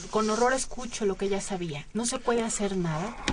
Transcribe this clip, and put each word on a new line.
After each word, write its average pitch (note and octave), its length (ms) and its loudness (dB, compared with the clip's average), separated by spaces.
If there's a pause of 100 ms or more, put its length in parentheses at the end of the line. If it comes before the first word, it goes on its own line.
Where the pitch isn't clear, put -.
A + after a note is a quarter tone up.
(100)
con G#3+ 180 2
horror A3+ 240 4
escucho A#3+ 540 -2
lo F#3+ 100 2
que G3 120 0
ya G3 120 0
sabía. E3+ 540 -4
"No A3 100 0
se B3+ 140 0
puede A#3+ 240 2
hacer G3+ 340 0
nada", F3 400 0 (160)